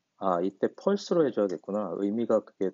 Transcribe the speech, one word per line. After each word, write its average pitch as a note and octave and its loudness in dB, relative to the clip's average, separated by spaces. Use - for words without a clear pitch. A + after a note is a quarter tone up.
아, F#2 0
이때 G2 -2
펄스로 G3 0
해줘야겠구나. G2 -2
의미가 G#2 0
그게 - -4